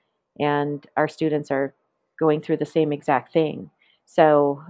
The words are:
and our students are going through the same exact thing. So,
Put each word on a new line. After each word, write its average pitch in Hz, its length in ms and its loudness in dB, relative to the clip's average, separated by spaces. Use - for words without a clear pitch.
and 147 460 -2
our 151 100 0
students 151 440 -4
are 139 220 -4
going 156 220 2
through 160 160 -2
the 151 80 -4
same 156 260 0
exact 143 420 -2
thing. 151 360 -2
So, 147 640 2